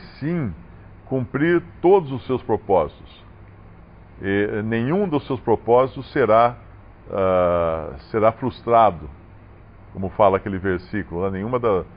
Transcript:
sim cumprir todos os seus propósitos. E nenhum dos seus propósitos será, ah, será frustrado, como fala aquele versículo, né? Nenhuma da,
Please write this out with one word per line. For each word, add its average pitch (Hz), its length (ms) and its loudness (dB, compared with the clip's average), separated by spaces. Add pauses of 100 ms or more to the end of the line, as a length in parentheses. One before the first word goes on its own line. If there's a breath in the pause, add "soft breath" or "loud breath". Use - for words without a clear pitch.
(200)
sim 147 340 -4 (540 loud breath)
cumprir 143 560 0 (180)
todos 175 300 4
os 127 160 -8
seus 123 160 -2
propósitos. - 800 -2 (960)
E 104 400 -2
nenhum 123 480 -2
dos 147 160 -4
seus 131 140 -6
propósitos 120 720 0
será, 117 440 2 (560)
ah, 87 840 0 (160)
será 110 200 2
frustrado, 110 800 0 (840)
como 92 180 -8
fala 98 280 4
aquele 95 220 -6
versículo, 90 640 -4
né? 98 80 -4
Nenhuma 107 280 -4
da, 104 240 0 (140)